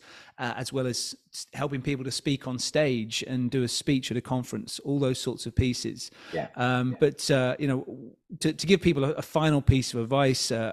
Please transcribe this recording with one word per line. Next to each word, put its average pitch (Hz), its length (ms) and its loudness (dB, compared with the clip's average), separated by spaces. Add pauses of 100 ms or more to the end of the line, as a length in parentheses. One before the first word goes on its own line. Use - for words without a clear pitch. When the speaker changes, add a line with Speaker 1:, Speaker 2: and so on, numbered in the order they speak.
(400)
Speaker 1:
uh, 120 160 -4
as 127 160 -8
well 131 140 -2
as - 280 -4 (180)
s-, - 200 -12
helping 135 300 -4
people 135 220 -2
to 131 60 -6
speak - 380 -2
on 127 100 -4
stage 123 720 0
and 127 220 0
do 131 120 2
a 117 60 0
speech - 420 0
at 113 60 -2
a 120 40 -2
conference, 120 600 -6
all 139 180 -2
those 131 220 0
sorts - 260 -6
of 117 80 -10
pieces. 123 560 -2 (220)
Speaker 2:
Yeah. - 240 -4
Speaker 1:
Um, 123 340 0
Speaker 2:
Yeah. 123 80 -4
Speaker 1:
but, - 320 2
uh, 127 280 2
you 147 100 0
know, 131 120 0 (600)
to, 156 120 2
to - 140 -6
give 185 140 8
people 143 240 4
a, 143 60 2
a 147 120 -4
final 156 380 4
piece 127 340 4
of 120 60 0
advice, 135 500 2
uh, 113 220 -2